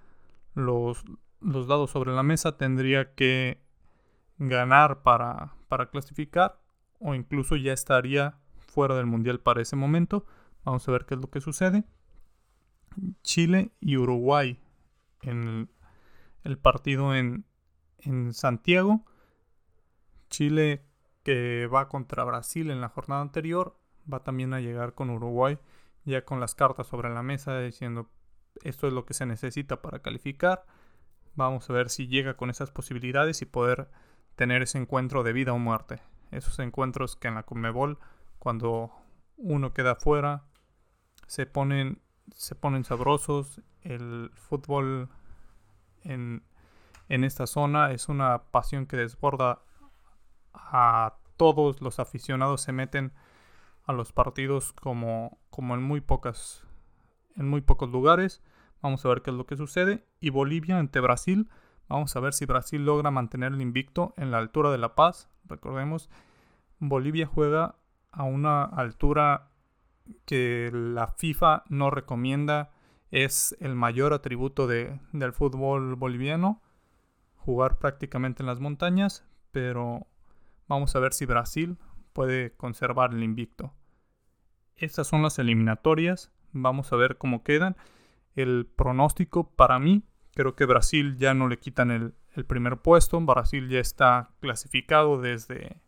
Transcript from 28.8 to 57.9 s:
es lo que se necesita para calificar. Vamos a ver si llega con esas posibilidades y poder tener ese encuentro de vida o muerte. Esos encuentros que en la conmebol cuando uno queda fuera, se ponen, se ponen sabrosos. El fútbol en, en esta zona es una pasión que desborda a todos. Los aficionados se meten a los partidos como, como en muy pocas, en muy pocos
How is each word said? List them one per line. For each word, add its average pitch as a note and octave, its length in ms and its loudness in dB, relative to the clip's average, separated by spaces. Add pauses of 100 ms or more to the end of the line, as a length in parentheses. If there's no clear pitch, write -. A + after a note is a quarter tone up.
es C3+ 60 0
lo B2+ 140 -6
que - 80 -12
se C3+ 120 -6
necesita B2+ 560 -8
para - 180 -12
calificar. C#3 680 -4 (680)
Vamos C3 340 -4
a B2+ 40 -6
ver B2 160 0
si C3 180 -8
llega C3 300 -2
con B2 120 -6
esas C3+ 220 -8
posibilidades C3+ 720 -4
y - 40 -12
poder B2+ 440 -2 (460)
tener B2 260 0
ese B2+ 160 -4
encuentro B2+ 460 -2
de A#2 80 -2
vida C3 200 0
o A#2+ 60 0
muerte. A#2 420 -4 (300)
Esos - 300 -2
encuentros B2+ 560 -4
que - 100 -8
en A#2 80 -4
la A2 80 -8
conmebol A#2+ 560 -4 (480)
cuando A#2 460 -4 (460)
uno D3 360 -2
queda B2+ 220 0
fuera, D3 480 0 (840)
se C3 200 -8
ponen, C#3 540 -4 (320)
se - 220 -12
ponen C3+ 300 -2
sabrosos. C#3 760 -2 (220)
El A#2+ 520 -10
fútbol C3+ 760 -4 (960)
en, B2 400 -10 (640)
en C3 160 2
esta C3+ 240 -4
zona D3 420 2
es B2 180 -8
una C3+ 440 0
pasión C3 340 0
que C3+ 120 -6
desborda B2 640 -2 (920)
a A2+ 640 2 (200)
todos. D3 440 4
Los C3 180 -8
aficionados C3+ 600 -4
se - 100 -8
meten C3 420 -4 (720)
a C#3+ 80 -4
los A#2+ 200 -6
partidos C3+ 600 -2
como, A#2 680 -6 (100)
como B2 240 -6
en B2 80 -4
muy C#3+ 180 -2
pocas, - 640 -2 (720)
en C#3 140 -6
muy C#3+ 140 -2
pocos C3 280 8